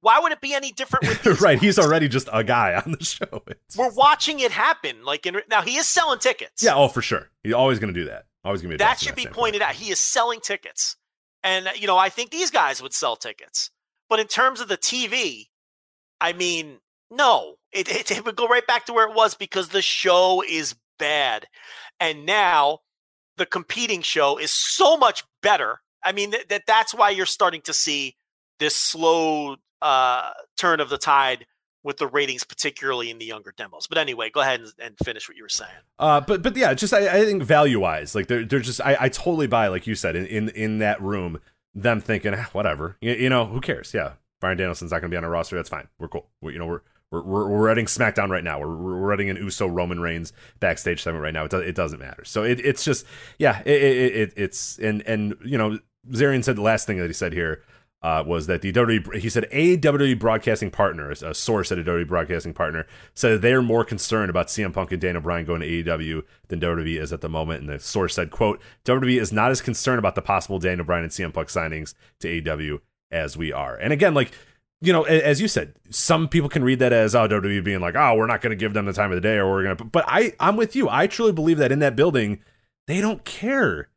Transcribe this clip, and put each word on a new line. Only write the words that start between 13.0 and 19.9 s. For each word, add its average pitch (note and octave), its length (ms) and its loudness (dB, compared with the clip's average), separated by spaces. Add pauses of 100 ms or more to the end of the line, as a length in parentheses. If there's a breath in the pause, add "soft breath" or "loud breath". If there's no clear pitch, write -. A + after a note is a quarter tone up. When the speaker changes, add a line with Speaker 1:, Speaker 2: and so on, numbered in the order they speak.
Speaker 1:
tickets. - 540 -10 (400)
But A3 100 2
in G#3+ 60 0
terms B3 340 2
of A#3 100 -8
the F#3+ 60 0
T B3 300 -2
V, F#3+ 460 -6 (680)
I E3+ 140 -2
mean, E3 460 -4 (320)
no. G3+ 460 2 (140)
It, G3 160 -4
it, A3 240 -4
it D#3+ 140 -4
would A3 100 -4
go A#3 120 0
right A#3+ 180 4
back A#3+ 220 0
to A#3 60 -10
where A3+ 140 4
it G#3+ 80 -6
was A3 200 4
because F#3+ 340 -6
the F#3+ 140 0
show F#3 580 4